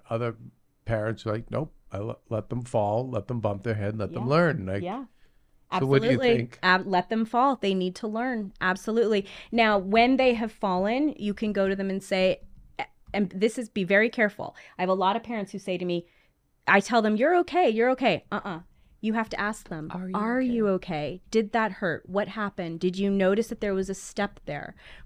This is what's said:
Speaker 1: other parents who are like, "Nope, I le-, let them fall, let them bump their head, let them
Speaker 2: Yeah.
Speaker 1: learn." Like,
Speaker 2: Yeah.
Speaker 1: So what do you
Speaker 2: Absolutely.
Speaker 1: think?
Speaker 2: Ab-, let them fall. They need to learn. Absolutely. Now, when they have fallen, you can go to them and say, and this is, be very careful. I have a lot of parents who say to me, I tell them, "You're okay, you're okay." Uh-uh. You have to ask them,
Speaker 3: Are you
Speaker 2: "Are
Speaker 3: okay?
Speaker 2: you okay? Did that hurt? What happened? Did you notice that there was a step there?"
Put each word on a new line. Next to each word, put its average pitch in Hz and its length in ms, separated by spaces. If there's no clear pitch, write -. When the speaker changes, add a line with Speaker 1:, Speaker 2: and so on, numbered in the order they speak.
Speaker 1:
other 117 260
parents 110 360
who 113 80
are 104 40
like, 120 160
"Nope, 147 240
I 95 60
le-, 107 180
let 107 180
them 120 160
fall, 113 440
let 113 200
them 120 120
bump 101 240
their 117 100
head, 104 240
let 101 160
them 120 100
Speaker 2:
Yeah. 123 60
Speaker 1:
learn." 156 360
Like, 95 160
Speaker 2:
Yeah. 254 220
Speaker 1:
So 135 80
what 139 160
do 226 60
you 269 60
Speaker 2:
Absolutely. 240 240
Speaker 1:
think? 120 240
Speaker 2:
Ab-, 185 240
let 185 240
them 226 140
fall. 247 320
They 196 180
need 185 220
to - 120
learn. 220 520
Absolutely. 202 680
Now, 220 280
when 226 380
they 254 180
have 220 180
fallen, 214 680
you 202 160
can 214 180
go 196 160
to 196 80
them 196 140
and 190 120
say, 185 380
and 196 220
this 214 240
is, 226 100
be 196 160
very 202 260
careful. - 440
I 185 40
have 185 60
a 190 60
lot 190 220
of 226 60
parents 214 300
who 208 60
say 185 200
to 185 60
me, 175 220
I 196 120
tell 233 200
them, 214 160
"You're 294 200
okay, 349 340
you're 226 200
okay." 247 420
Uh-uh. 190 280
You 220 120
have 220 180
to - 100
ask 208 280
them, 160 260
Speaker 3:
Are 185 140
you 185 80
Speaker 2:
"Are 220 240
Speaker 3:
okay? 262 80
Speaker 2:
you 233 200
okay? 180 600
Did 220 220
that 220 200
hurt? 175 360
What 202 200
happened? 190 520
Did 180 180
you 196 120
notice 196 380
that 226 120
there 202 140
was 190 140
a 196 60
step - 520
there?" - 280